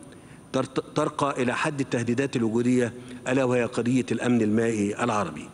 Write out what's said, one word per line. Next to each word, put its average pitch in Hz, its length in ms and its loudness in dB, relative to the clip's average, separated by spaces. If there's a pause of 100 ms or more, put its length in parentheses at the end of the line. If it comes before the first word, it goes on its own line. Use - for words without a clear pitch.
(540)
ترت-، - 420 -2
ترقى 143 480 0
إلى 120 100 0
حد 147 260 -2
التهديدات 127 560 0
الوجودية، 120 580 2 (340)
ألا 131 160 2
وهي 123 200 2
قضية 120 480 0
الأمن 123 300 2
المائي 107 640 2
العربي 104 500 -2